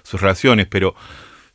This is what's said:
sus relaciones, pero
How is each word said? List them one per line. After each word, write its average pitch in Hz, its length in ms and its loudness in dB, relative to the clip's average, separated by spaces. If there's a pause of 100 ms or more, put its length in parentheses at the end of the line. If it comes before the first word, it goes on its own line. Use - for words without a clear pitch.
sus 92 180 -10
relaciones, 98 480 2
pero 95 240 -2 (600)